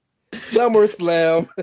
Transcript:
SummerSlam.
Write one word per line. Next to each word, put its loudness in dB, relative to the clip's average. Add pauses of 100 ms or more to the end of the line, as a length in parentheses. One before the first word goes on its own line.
(320)
SummerSlam. 0 (140)